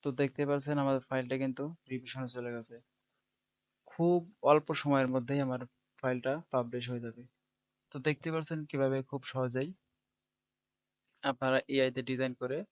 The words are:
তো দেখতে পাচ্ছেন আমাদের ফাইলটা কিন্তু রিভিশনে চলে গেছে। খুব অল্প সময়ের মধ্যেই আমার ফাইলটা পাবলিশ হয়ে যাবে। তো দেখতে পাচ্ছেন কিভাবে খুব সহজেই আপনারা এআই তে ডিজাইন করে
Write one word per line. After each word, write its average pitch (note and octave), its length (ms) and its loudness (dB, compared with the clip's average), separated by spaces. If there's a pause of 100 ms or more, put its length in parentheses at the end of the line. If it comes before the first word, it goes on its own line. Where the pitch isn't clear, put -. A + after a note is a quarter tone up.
তো D3 80 0
দেখতে C#3 320 0
পাচ্ছেন C#3+ 340 0
আমাদের C3+ 260 2
ফাইলটা C3 340 -2
কিন্তু C3+ 260 -2 (220)
রিভিশনে C3 420 -6
চলে B2 240 -6
গেছে। A#2 240 -10 (1080)
খুব F3 320 4 (240)
অল্প D3+ 320 6
সময়ের C#3 340 2
মধ্যেই C3 320 0
আমার B2+ 200 -2 (360)
ফাইলটা B2+ 360 0 (160)
পাবলিশ B2 400 -2
হয়ে A#2+ 160 -4
যাবে। A#2 180 -12 (720)
তো - 60 -10
দেখতে D3+ 320 -2
পাচ্ছেন D#3+ 340 -2
কিভাবে C3+ 380 2
খুব C3 220 -6
সহজেই B2+ 440 -2 (1500)
আপনারা C3 360 2 (100)
এআই C3+ 240 4
তে C3 100 -4
ডিজাইন B2+ 320 -2
করে B2+ 240 -4 (140)